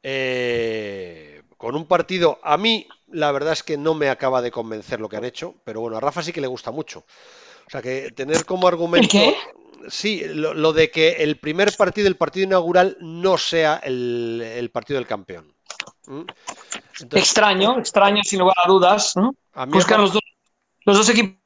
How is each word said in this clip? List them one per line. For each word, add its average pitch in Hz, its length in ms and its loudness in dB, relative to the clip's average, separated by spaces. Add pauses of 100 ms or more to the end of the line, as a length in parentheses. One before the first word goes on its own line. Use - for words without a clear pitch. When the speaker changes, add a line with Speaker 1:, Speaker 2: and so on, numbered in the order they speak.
Speaker 1:
Eh, 110 1400 -6 (140)
con 120 180 -10
un 160 120 -6
partido, 170 560 0
a 151 140 2
mí 220 300 0 (200)
la 151 240 -2
verdad 143 220 -2
es - 100 -6
que 151 140 -6
no 156 160 -2
me 147 160 0
acaba 131 320 0
de 120 100 -6
convencer 110 480 -8
lo 107 100 -10
que 107 80 -10
han 110 80 -8
hecho, 160 380 -12
pero 113 180 -10
bueno, 113 160 -8
a - 20 -6
Rafa 147 220 -4
sí 160 120 -10
que 151 80 -8
le 131 60 -4
gusta 123 240 -10
mucho. 143 340 -12 (640)
O - 20 -20
sea 135 120 -12
que 131 340 -8
tener 147 300 -4
como 185 220 0
argumento 170 380 2
Speaker 2:
¿El - 40 -2
qué? 214 280 4 (520)
Speaker 1:
Sí, 196 360 -6
lo, 156 280 -4
lo 156 200 2
de 156 160 4
que 160 340 2
el 151 140 0
primer 185 380 0
partido, 196 320 2
el 185 100 0
partido 180 280 0
inaugural, 185 540 2
no 170 380 0
sea 160 460 0
el, 120 580 -4
el 117 300 -8
partido 135 260 -6
del 120 100 -6
campeón. 90 460 -10 (540)
¿Mm? 143 160 -14 (760)
Entonces 143 280 0
Speaker 2:
Extraño, 208 480 2
extraño, 202 460 2
sin 190 160 -2
lugar 180 240 4
a 175 40 2
dudas, 190 480 4
¿no? 233 200 0 (180)
Speaker 1:
A 131 140 -8
mí 147 60 -4
Speaker 2:
Buscan 190 240 4
Speaker 1:
Rafa 214 40 4
Speaker 2:
los 185 120 2
dos, 156 100 -2 (600)
los 202 120 6
dos 214 120 4
equipos 214 360 2